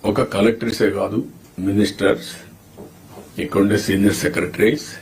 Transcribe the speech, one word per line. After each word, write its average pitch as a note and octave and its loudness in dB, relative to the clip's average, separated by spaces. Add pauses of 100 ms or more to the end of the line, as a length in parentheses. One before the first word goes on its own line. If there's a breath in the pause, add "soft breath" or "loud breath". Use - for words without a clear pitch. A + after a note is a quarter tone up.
(100)
ఒక G2+ 2 (120)
కలెక్టర్సే G#2+ 2 (100)
కాదు, G2 -2 (480)
మినిస్టర్స్, G2+ 0 (1120)
ఇక్కడుండే G2+ 2
సీనియర్ G2+ 2
సెక్రటరీస్ G#2 0 (160)